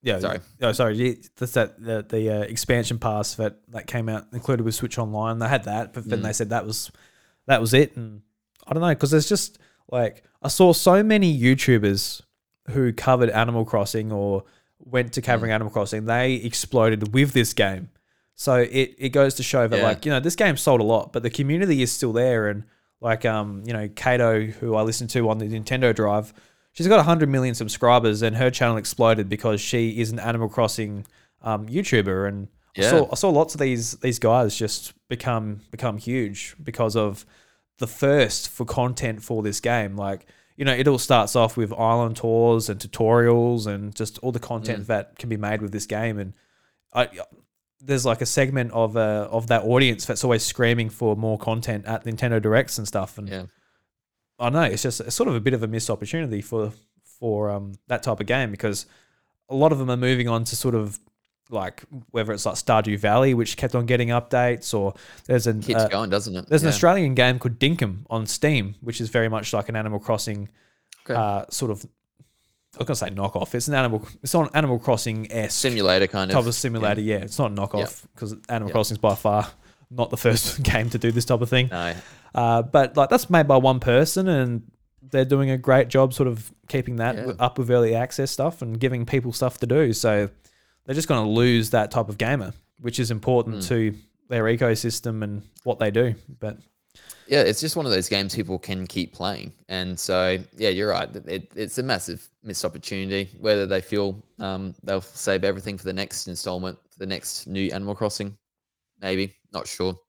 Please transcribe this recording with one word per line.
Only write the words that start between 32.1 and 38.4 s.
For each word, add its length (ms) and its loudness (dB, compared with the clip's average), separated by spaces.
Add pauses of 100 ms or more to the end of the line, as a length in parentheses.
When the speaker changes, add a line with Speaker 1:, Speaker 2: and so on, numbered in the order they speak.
Speaker 1:
And 180 -8 (300)
I 60 0
Speaker 2:
Yeah. 80 4
Speaker 1:
saw, 200 6
I 60 -2
saw 140 2
lots 240 4
of 60 -6
these, 340 -2
these 260 -2
guys 340 4
just 380 -6 (160)
become, 540 -4 (100)
become 260 -4
huge 640 -4
because 320 -2
of 320 0 (520)
the 100 -4
thirst 600 2